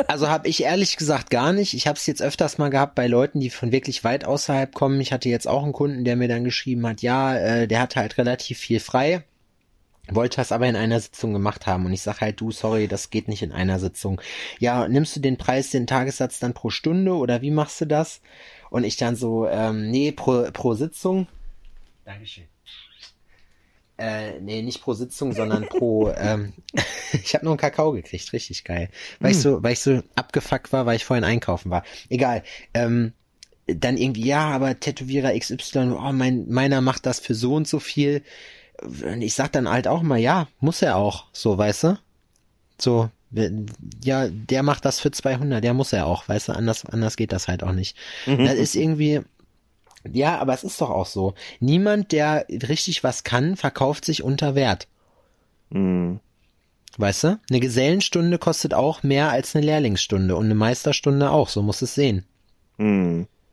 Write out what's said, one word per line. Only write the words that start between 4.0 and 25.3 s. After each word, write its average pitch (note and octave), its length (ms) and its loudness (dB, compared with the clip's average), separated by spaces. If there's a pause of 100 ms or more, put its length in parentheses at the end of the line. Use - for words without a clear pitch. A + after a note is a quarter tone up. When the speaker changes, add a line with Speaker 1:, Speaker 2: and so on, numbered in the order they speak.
Speaker 1:
weit B2+ 180 0
außerhalb C#3 500 -2
kommen. C#3 280 0
Ich B2+ 100 -4
hatte C3 160 -2
jetzt A#2+ 180 0
auch C#3 180 0
einen D3 100 -2
Kunden, C#3 320 -2
der A#2+ 100 2
mir B2 140 2
dann A#2+ 160 0
geschrieben A#2+ 420 -2
hat, A2 140 -6
ja, C3 340 2
äh, A#2 320 2
der A2+ 140 2
hatte B2 180 -2
halt G#2+ 180 -4
relativ B2 420 -2
viel A2+ 200 0
frei, D3+ 460 0 (840)
wollte A#2 280 0
das B2+ 160 -2
aber A#2+ 160 2
in A2+ 80 0
einer A2+ 240 2
Sitzung - 320 -6
gemacht G2+ 340 -2
haben. F#2 180 0
Und F#2 60 0
ich F#2 100 -2
sag - 200 -6
halt, G#2+ 180 -2
du, A2 120 -4
sorry, A2 360 0
das G2 220 -6
geht A2 180 -4
nicht G#2+ 160 -6
in D#2 80 -6
einer F#2 280 0
Sitzung. F#2 420 -4 (380)
Ja, A#2+ 280 2
nimmst C#3+ 300 2
du - 20 -8
den C3+ 160 0
Preis, C3 360 -2
den B2 140 0
Tagessatz C3 540 -2
dann B2 140 -2
pro - 160 -6
Stunde F#3 420 0
oder B2 300 0
wie C#3+ 100 -2
machst D3+ 300 -2
du E3 40 -2
das? D3+ 360 -2 (480)
Und B2 160 0
ich G#2+ 100 -4
dann A#2+ 220 0
so, A2+ 320 0
ähm, A2 420 0
nee, C#3+ 220 2
pro, B2 400 0
pro A#2 220 0
Sitzung. F#3 520 -2 (800)
Dankeschön. G2+ 400 -18 (1500)
Äh, G#2+ 420 -6
nee, G#2+ 200 -6
nicht A#2+ 220 -6
pro B2 100 -2
Sitzung, B2 400 -4